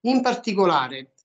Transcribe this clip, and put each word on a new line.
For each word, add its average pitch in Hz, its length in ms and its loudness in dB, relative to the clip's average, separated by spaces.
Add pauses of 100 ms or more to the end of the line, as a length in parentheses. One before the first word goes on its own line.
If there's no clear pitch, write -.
in 247 200 2
particolare, 180 920 -2 (100)